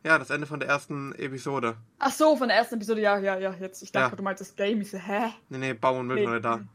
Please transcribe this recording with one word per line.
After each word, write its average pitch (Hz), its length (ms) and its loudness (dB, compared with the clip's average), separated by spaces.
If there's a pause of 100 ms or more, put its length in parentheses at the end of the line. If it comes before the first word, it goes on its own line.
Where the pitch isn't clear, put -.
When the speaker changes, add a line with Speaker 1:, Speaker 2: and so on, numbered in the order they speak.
Speaker 1:
Ja, 156 140 6
das 135 120 -2
Ende 147 180 -2
von 147 120 -8
der 131 100 -4
ersten 139 460 -2
Episode. 131 600 -4 (240)
Speaker 2:
Ach 262 120 2
so, 311 260 6
von 240 100 0
der 202 100 4
ersten 233 180 2
Episode, 214 260 -2
ja, 202 160 4
ja, 190 220 0
ja, 190 200 -4
jetzt. 185 240 -12
Ich - 80 -18
dachte, 131 200 2
Speaker 1:
Ja. 202 40 -10
Speaker 2:
du 196 80 -8
meinst 196 180 -2
das - 140 -14
Game. 202 260 0
Ich 190 100 -8
so, 190 80 -10
hä? 208 320 -2 (180)
Speaker 1:
Nee, 131 80 -8
nee, 131 160 -2
Baum 131 260 2
und 123 80 -4
Mülltonne 123 300 0
Speaker 2:
Nee. 110 40 -2
Speaker 1:
da. 117 180 0 (140)